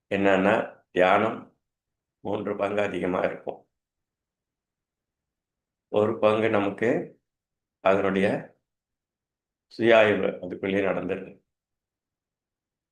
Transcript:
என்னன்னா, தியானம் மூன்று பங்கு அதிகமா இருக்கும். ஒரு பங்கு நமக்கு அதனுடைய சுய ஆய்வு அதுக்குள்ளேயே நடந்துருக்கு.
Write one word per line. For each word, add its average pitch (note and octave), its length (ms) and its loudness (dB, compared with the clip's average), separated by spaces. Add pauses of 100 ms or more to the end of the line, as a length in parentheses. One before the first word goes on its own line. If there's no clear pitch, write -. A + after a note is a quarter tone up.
(160)
என்னன்னா, G2 760 0
தியானம் G2+ 640 2 (640)
மூன்று G2+ 360 -6
பங்கு G2+ 260 -2
அதிகமா F#2 380 -4
இருக்கும். - 500 -6 (2250)
ஒரு G#2+ 320 0
பங்கு G#2+ 300 2
நமக்கு A2 720 -4 (600)
அதனுடைய G2 800 0 (1080)
சுய A2+ 300 4
ஆய்வு G#2 300 4
அதுக்குள்ளேயே G2 640 -4
நடந்துருக்கு. F2+ 500 -6 (1500)